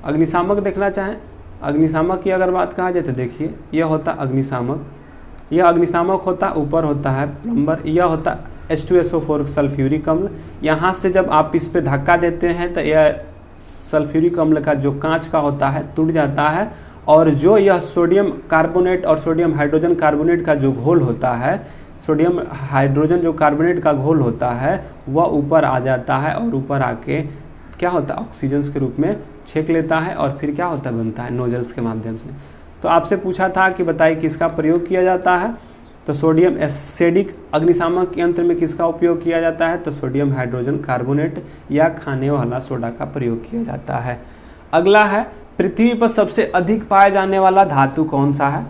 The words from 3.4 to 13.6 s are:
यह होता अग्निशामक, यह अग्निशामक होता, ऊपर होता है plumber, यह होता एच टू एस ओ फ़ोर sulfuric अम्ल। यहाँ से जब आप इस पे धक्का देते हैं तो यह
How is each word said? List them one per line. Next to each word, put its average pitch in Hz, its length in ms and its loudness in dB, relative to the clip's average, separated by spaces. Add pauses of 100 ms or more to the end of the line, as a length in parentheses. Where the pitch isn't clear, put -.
यह 165 100 2
होता 156 280 -2
अग्निशामक, 135 760 -4 (680)
यह 175 140 4
अग्निशामक 175 560 2
होता, 180 280 0
ऊपर 160 340 0
होता 143 260 -2
है 135 240 0
plumber, 160 520 -2
यह 165 180 2
होता 160 340 0 (320)
एच 156 180 -2
टू 180 80 4
एस 175 180 2
ओ 165 60 2
फ़ोर 147 260 -2
sulfuric 143 640 -2
अम्ल। 175 200 0 (340)
यहाँ 156 300 0
से 185 180 -2
जब 185 200 2
आप 151 240 2
इस 165 140 0
पे 175 120 0
धक्का 139 360 2
देते 170 320 0
हैं 175 260 -2
तो 170 60 -2
यह 151 400 4 (680)